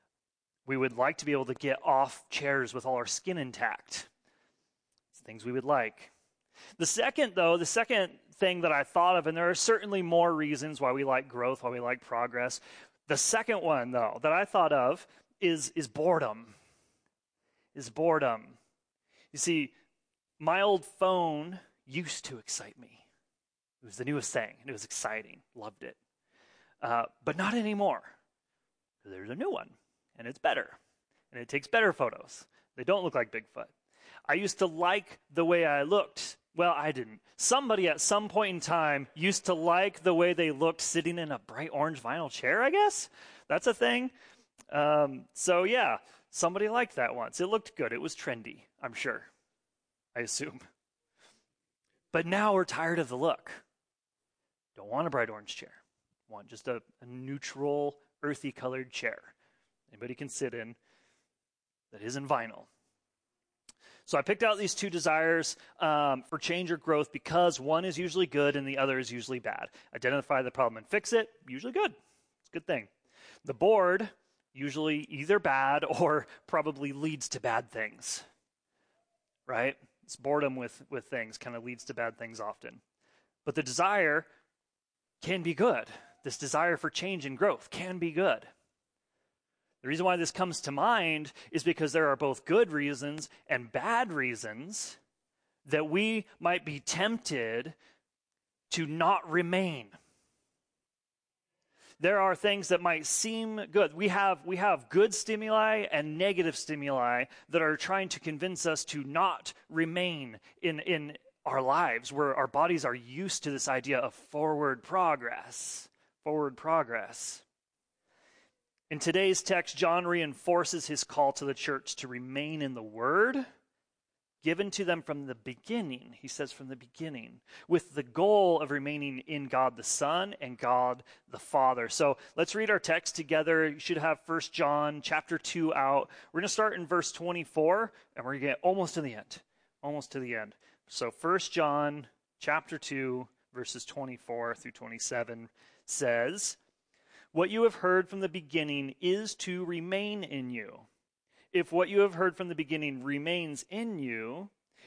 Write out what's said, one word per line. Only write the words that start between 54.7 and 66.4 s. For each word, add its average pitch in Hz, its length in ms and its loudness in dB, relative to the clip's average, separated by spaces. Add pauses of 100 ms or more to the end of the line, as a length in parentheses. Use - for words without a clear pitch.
Don't 101 140 -18
want 143 180 -2
a 147 40 -8
bright 120 180 0
orange 107 260 -14
chair. - 160 -16 (580)
Want 101 180 -16
just 110 200 -18
a, 120 140 -4 (200)
a 120 40 -20
neutral, 139 920 -4 (260)
earthy 147 280 -4
colored 131 400 -6
chair - 280 -4 (720)
anybody 123 240 -10
can 139 140 -10
sit 127 240 -4
in 117 220 -10 (1160)
that 104 100 -20
isn't 135 260 -6
vinyl. 117 380 -2 (1400)
So - 120 0
I 139 40 2
picked 214 220 0
out 214 140 4
these 202 180 -2
two 202 140 -4
desires, 165 680 2 (220)
um, 147 500 2
for 160 80 -4
change 175 340 -4